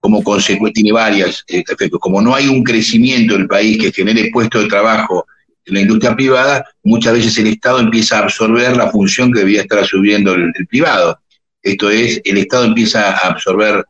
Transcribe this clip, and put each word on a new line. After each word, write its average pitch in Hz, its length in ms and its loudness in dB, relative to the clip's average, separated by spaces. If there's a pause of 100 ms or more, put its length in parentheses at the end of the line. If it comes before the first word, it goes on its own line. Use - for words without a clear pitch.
como 104 220 2
consecu-, 101 500 -2
tiene 107 180 2
varias, 104 560 0
eh, 87 180 -4
efectos. - 360 -4
Como 95 200 0
no 123 140 2
hay 139 120 0
un 131 160 2
crecimiento 117 720 2
del 95 140 0
país 107 300 2
que 107 160 -2
genere 110 380 0
puestos 110 320 0
de 104 60 -4
trabajo 104 560 0 (400)
en 92 80 -6
la 98 80 0
industria 202 340 2
privada, 131 500 0 (180)
muchas 113 300 2
veces 113 240 0
el 107 100 0
Estado 123 340 0
empieza 110 360 0
a 104 60 0
absorber 120 540 0
la 110 120 0
función 107 440 0
que 113 60 2
debía 98 220 2
estar 104 160 -2
absorbiendo 101 560 2
el, 87 240 -2
el 92 100 -8
privado. 120 520 0 (420)
Esto 98 280 -2
es, 113 340 0
el 101 140 -2
Estado 123 260 0
empieza 110 480 0
a 92 160 -2
absorber 101 640 -2